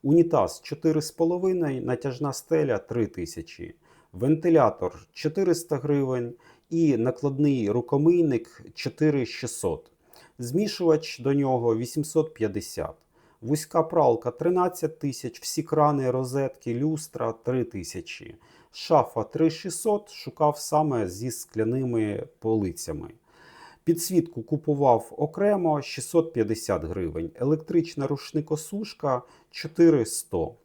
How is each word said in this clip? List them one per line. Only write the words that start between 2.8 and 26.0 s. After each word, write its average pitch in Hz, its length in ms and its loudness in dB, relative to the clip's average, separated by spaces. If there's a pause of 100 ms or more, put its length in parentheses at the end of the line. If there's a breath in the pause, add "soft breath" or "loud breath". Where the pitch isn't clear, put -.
тисячі. 85 680 -12 (380 soft breath)
Вентилятор 139 1000 2
чотириста 170 640 -2
гривень 127 560 -2 (360 soft breath)
і 160 280 4
накладний 135 760 0
рукомийник 143 1000 2
чотири 139 520 0
шістсот. - 680 -6 (480 soft breath)
Змішувач 160 800 0
до 139 140 0
нього 127 440 2
вісімсот 151 560 -2
п'ятдесят. 101 600 -6 (460 soft breath)
Вузька 151 420 0
пралка 139 480 2
тринадцять 175 680 -2
тисяч, 135 420 -6
всі - 220 -4
крани, 147 480 2
розетки, 127 640 -4
люстра 143 580 -4
три 123 300 -2
тисячі. - 720 -10 (360 soft breath)
Шафа - 520 2
три 160 260 2
шістсот, 202 640 -4
шукав - 460 -2
саме 139 500 0
зі 104 240 -8
скляними 113 960 -2 (120)
полицями. 95 680 -2 (760 loud breath)
Підсвітку 165 580 0
купував 139 720 2
окремо, 170 640 2
шістсот 165 520 -2